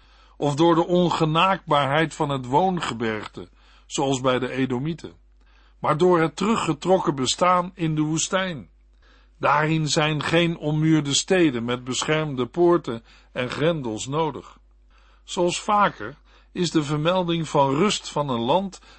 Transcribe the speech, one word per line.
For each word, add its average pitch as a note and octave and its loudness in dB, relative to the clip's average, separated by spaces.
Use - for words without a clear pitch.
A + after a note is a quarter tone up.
of C#3+ -2
door E3 6
de E3+ 2
ongenaakbaarheid D#3+ 0
van D3+ -4
het C3+ -6
woongebergte, A#2+ -4
zoals C3+ -2
bij B2+ 2
de B2+ -4
Edomieten, C3 -4
maar C#3+ 0
door F3 6
het D#3+ 0
teruggetrokken F3 0
bestaan F3+ 0
in D#3+ -2
de D3+ 0
woestijn. D#3+ -4
Daarin D3+ 2
zijn D3+ 0
geen E3+ 2
ommuurde D#3 2
steden C#3 2
met B2 -4
beschermde C3+ -2
poorten E3+ 0
en B2+ -4
grendels A#2+ -4
nodig. C#3+ -6
Zoals F3 -2
vaker E3 0
is F3+ -2
de D#3+ 2
vermelding E3 -2
van C#3 2
rust F#3+ 0
van D3 -4
een A#2 -2
land F3 -2